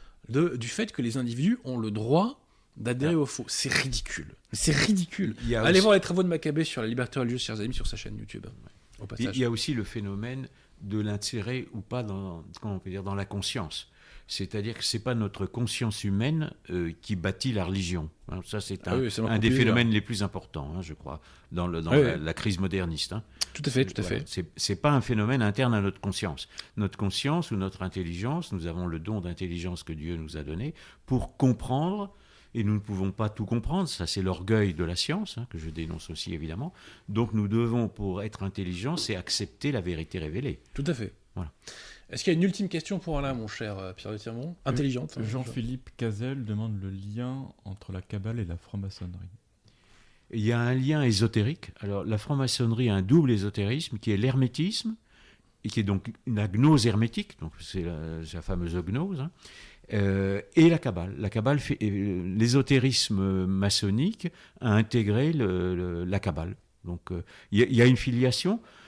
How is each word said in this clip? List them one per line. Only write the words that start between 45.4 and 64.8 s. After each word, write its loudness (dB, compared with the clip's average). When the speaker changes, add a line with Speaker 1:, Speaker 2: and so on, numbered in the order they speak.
Speaker 3:
Cazel -4
demande -2
le -6
lien -6
entre -12
la -6
Kabbale -6
et -2
la -6
franc-maçonnerie. -10
Speaker 2:
Il 0
y 4
a 4
un 4
lien 4
ésotérique. 4
Alors, -2
la 0
franc-maçonnerie 2
a 4
un 4
double 8
ésotérisme, 0
qui -2
est 4
l'hermétisme, 2
et -4
qui 0
est 4
donc 0
une 0
agnose 6
hermétique, 2
donc -8
c'est -6
la, -6
c'est -12
la -8
fameuse -2
gnose, -2
hein, -6
euh, 2
et 10
la 6
Kabbale. -2
La -2
Kabbale 2
fait, -2
euh, 0
l'ésotérisme 4
maçonnique 2
a 2
intégré 4